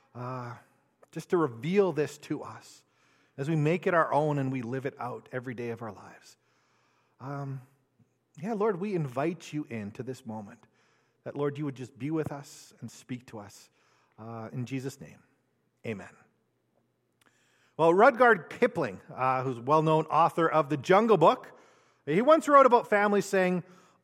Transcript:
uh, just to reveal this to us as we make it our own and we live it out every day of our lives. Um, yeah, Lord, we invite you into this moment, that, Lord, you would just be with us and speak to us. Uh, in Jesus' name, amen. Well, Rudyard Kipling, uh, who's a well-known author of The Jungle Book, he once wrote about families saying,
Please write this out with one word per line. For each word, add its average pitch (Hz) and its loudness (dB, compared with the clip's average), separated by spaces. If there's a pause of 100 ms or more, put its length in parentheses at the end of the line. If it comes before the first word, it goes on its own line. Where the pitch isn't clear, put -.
(160)
uh, 123 -10 (600)
just - -14
to 185 2
reveal 160 0
this 143 -4
to 135 -8
us - -20 (540)
as 139 -8
we 165 0
make 160 0
it 180 0
our 156 2
own 147 0
and 131 -2
we 131 -6
live 127 -8
it 131 -8
out 123 -10
every 127 -8
day 120 -8
of 113 -10
our 110 -10
lives. - -20 (840)
Um, 139 -10 (800)
yeah, 220 -4
Lord, 202 0
we 202 -6
invite 147 -4
you 151 -6
into 110 -10
this 127 -12
moment, 196 -14 (640)
that, 123 -12
Lord, 143 -4
you 151 -6
would 135 -8
just 120 -16
be 139 -8
with 156 -4
us - -18
and 113 -14
speak - -14
to 110 -16
us. - -20 (480)
Uh, 113 -14
in 123 -8
Jesus' 131 -10
name, - -20 (680)
amen. 95 -10 (1700)
Well, 165 4
Rudyard 226 6
Kipling, 147 -2 (160)
uh, 131 -2
who's 131 -6
a 117 -14
well-known 156 4
author 160 2
of 151 0
The 151 -2
Jungle 196 4
Book, 202 4 (540)
he 165 0
once 302 4
wrote 277 8
about 233 4
families 202 2
saying, 185 0 (400)